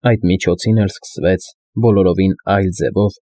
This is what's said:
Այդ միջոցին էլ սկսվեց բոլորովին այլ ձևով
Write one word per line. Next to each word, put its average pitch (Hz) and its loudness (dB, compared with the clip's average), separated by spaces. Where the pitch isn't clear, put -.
Այդ 113 0
միջոցին 92 0
էլ 98 0
սկսվեց - -4
բոլորովին 95 2
այլ 98 0
ձևով 98 -2